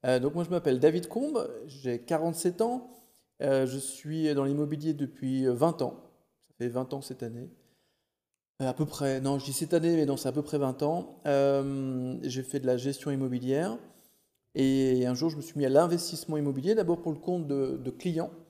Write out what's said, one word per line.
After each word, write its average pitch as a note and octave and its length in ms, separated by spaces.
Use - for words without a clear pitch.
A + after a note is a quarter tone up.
Euh, B2+ 140
donc C#3+ 160
moi E3+ 80
je E3 80
m'appelle D#3 280
David D#3+ 280
Combe, B3+ 420
j'ai C3 340
quarante-sept E3 640
ans, B3 300
euh, C3+ 240
je C3 140
suis D3+ 560
dans C#3 80
l'immobilier D3 500
depuis, C3 540
euh, B2+ 60
vingt D#3+ 280
ans. B2 140
Ça - 120
fait A#2+ 80
vingt B2+ 260
ans C#3 80
cette C3 220
année. A#2+ 260
Euh, C3 80
à B2 40
peu D3+ 120
près, C#3 340
non, C#3 200
je C3+ 60
dis C#3 80
cette D#3 200
année, E3 220
mais D#3 100
non, C#3 100
c'est C3+ 140
à - 20
peu C#3+ 120
près D3 160
vingt C3 240
ans. E3+ 420
Euh, C#3 960
j'ai C3 220
fait C#3 160
de C3 80
la B2 100
gestion C3+ 320
immobilière C3+ 680
et C3+ 540
un B2+ 80
jour, D#3 160
je D3+ 60
me C#3+ 40
suis - 160
mis C#3+ 80
à C3 40
l'investissement E3 680
immobilier, C#3+ 380
d'abord E3+ 260
pour D#3+ 100
le D3 60
compte F3 300
de, C3+ 360
de B2+ 60
clients E3 420